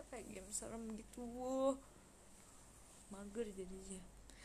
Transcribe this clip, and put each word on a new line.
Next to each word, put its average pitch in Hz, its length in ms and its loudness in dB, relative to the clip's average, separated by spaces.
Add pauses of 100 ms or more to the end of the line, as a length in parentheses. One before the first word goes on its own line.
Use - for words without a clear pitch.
kayak 240 240 -4
game 190 160 -4
serem 226 480 0
gitu. 254 800 6 (1400)
Mager 202 400 0
jadinya. 190 480 -4 (440)